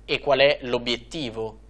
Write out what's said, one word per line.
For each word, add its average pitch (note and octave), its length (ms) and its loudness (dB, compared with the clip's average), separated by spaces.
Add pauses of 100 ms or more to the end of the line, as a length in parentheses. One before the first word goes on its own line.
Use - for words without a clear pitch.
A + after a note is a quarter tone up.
e C#3+ 160 -4
qual C3+ 200 2
è C#3+ 240 6
l'obiettivo A#2+ 1040 -6